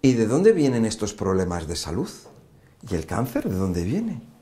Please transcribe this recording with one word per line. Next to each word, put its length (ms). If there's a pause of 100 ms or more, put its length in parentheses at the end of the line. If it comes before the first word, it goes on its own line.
¿y 100
de 140
dónde 240
vienen 340
estos 300
problemas 520
de 80
salud? 360 (760)
¿Y 60
el 140
cáncer 420
de 60
dónde 280
viene? 380 (200)